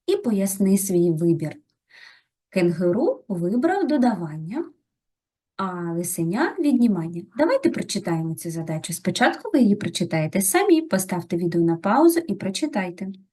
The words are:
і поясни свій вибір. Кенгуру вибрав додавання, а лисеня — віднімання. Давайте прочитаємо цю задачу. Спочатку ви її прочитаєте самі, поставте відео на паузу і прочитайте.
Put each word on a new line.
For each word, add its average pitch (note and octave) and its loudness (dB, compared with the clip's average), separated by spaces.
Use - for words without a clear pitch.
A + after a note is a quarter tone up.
і F#4+ 2
поясни G3 2
свій F3 2
вибір. D#3+ 0
Кенгуру F3+ 0
вибрав B3 0
додавання, G#3+ -2
а F3+ -6
лисеня — F3 -2
віднімання. G#3 2
Давайте C5 4
прочитаємо E3 -4
цю E3+ -8
задачу. D#3+ -6
Спочатку A#3+ 0
ви C#4+ 4
її G3+ 6
прочитаєте E3+ -2
самі, F4 4
поставте F#3 -4
відео E3+ 0
на E3+ 4
паузу D4+ 4
і G#3+ -4
прочитайте. F#3+ -4